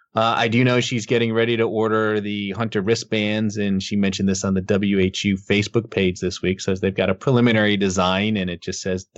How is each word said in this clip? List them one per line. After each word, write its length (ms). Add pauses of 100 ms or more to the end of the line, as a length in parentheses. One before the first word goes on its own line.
(160)
Uh, 200
I 120
do 160
know 180
she's 240
getting 260
ready 240
to 80
order 560
the 320
Hunter 300
wristbands, 760
and 260
she 120
mentioned 320
this 160
on 120
the 60
W 380
H 240
U 140
Facebook 540
page 300
this 200
week. 180
Says 220
they've 120
got 180
a 40
preliminary 640
design, 580
and 140
it 140
just 180
says, 240 (120)